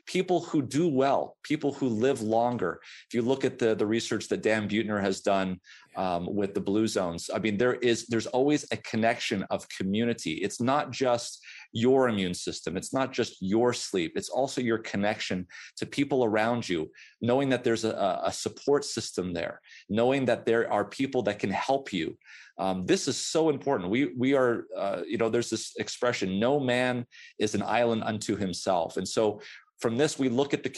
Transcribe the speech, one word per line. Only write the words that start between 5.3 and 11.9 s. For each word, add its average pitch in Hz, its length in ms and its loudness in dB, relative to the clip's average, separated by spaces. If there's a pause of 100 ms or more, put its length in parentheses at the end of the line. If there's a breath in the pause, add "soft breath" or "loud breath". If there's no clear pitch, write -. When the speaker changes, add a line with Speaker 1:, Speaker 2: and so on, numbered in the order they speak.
Speaker 2:
Yeah. 92 180 0
Speaker 1:
um, 87 180 -4
with 98 220 0
the 98 60 -2
blue 104 260 2
zones, 87 480 -2
I 107 60 -2
mean, 104 180 0
there 123 160 4
is, 117 320 2
there's 113 220 -2
always 143 420 2
a 113 60 -2
connection 113 720 0
of - 180 -4
community. 104 680 -2
It's 95 260 -4
not 131 320 0
just 120 520 -2 (280 loud breath)
your 127 360 4